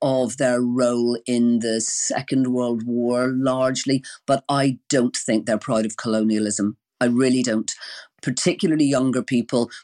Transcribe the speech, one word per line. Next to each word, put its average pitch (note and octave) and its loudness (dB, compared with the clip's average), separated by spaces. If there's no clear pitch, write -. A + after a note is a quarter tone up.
of B2+ 0
their B2 0
role A#2+ 0
in A#2+ 2
the A2+ -2
Second C3 -2
World A#2+ -2
War A#2+ 0
largely, C3 0
but - 0
I C#3 2
don't B2 2
think G#2+ -2
they're A2+ 0
proud A2 0
of G#2+ -8
colonialism. G#2+ 0
I B2+ 2
really B2+ 2
don't, A2+ -2
particularly D#3+ 0
younger C3 2
people. A#2+ 0